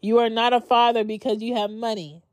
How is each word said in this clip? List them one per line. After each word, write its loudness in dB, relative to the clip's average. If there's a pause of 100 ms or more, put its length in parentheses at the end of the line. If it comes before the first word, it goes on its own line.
You 2
are 2
not 0
a 2
father 2
because -4
you -6
have -4
money. -8